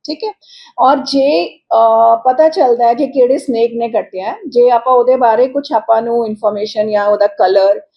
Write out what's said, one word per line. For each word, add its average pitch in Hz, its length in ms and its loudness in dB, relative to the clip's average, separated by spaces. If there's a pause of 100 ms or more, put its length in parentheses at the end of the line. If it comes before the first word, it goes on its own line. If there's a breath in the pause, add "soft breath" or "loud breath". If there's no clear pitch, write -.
ਠੀਕ 302 180 -10
ਹੈ। 427 80 -8 (460 loud breath)
ਔਰ 254 180 2
ਜੇ, 277 520 -2
ਅ, 226 760 2
ਪਤਾ 262 240 2
ਚੱਲਦਾ 247 380 2
ਹੈ 233 80 2
ਕਿ 277 120 -2
ਕਿਹੜੇ 262 320 0
ਸਨੇਕ 233 360 -2
ਨੇ 233 140 -6
ਕੱਟਿਆ, 196 460 -6 (140)
ਜੇ 240 220 2
ਆਪਾਂ 247 240 2
ਉਹਦੇ 247 220 2
ਬਾਰੇ 240 320 2
ਕੁਛ 285 240 -6
ਆਪਾਂ 226 300 0
ਨੂੰ 233 240 -4
ਇਨਫਰਮੇਸ਼ਨ 214 640 -4
ਜਾਂ 208 160 -2
ਉਹਦਾ 202 200 2
ਕਲਰ 196 540 2 (160)